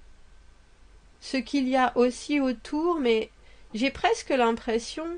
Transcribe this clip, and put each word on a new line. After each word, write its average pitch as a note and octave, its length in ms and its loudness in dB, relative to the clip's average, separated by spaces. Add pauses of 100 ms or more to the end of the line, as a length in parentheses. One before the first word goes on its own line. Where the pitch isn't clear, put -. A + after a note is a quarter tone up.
(1200)
ce - 160 -6
qu'il C4 320 -2
y C4 80 2
a B3+ 200 2
aussi B3 440 2
autour, D4 600 0
mais A3+ 300 0 (440)
j'ai A#3+ 160 0
presque - 400 0
l'impression A#3+ 760 0 (120)